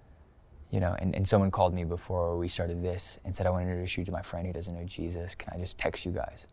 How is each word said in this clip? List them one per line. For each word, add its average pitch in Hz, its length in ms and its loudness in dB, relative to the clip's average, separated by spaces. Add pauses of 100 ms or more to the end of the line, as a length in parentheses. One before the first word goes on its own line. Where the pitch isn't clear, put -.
(680)
You 101 120 2
know, 87 180 2
and, 92 160 2
and 98 100 2
someone 98 260 6
called 90 220 6
me 87 120 0
before 85 520 0
we 87 120 0
started 87 340 0
this 90 400 -2
and 92 100 -4
said, 90 140 2
"I - 20 6
want 90 140 2
to 90 60 0
introduce 90 280 -2
you 90 60 0
to 90 80 -4
my 87 100 -4
friend 87 240 -6
who 90 60 -2
doesn't 87 240 -6
know 87 80 -8
Jesus. 87 520 -6
Can - 200 -10
I - 20 -4
just 90 200 -4
text - 280 -2
you 90 60 -2
guys?" - 420 -6